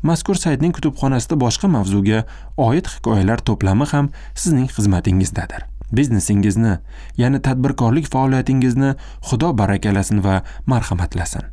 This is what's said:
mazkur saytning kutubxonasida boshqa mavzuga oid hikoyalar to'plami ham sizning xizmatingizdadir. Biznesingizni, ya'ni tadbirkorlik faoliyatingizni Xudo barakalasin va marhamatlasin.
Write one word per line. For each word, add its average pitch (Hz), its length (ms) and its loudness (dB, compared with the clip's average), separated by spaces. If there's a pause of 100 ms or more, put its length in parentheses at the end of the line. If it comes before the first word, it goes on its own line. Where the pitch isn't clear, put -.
mazkur 170 380 0
saytning 160 320 2
kutubxonasida 135 640 0
boshqa 127 320 0
mavzuga 104 560 2 (320)
oid 139 320 2
hikoyalar 110 560 0
to'plami 101 480 2
ham 143 160 2 (260)
sizning 131 380 0
xizmatingizdadir. 95 960 0 (220)
Biznesingizni, 107 880 2 (420)
ya'ni 131 240 2
tadbirkorlik 135 640 0
faoliyatingizni 131 880 2 (320)
Xudo 135 220 0 (100)
barakalasin 101 640 0
va 95 200 2 (240)
marhamatlasin. 90 880 -2